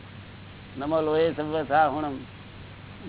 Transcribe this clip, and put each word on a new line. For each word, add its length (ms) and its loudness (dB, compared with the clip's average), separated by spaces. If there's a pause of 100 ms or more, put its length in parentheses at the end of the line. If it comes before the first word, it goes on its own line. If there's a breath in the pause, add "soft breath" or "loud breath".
(760)
નમો 240 2
લોહે 320 6
સર્વ 300 0
સાહુણમ, 540 4 (920)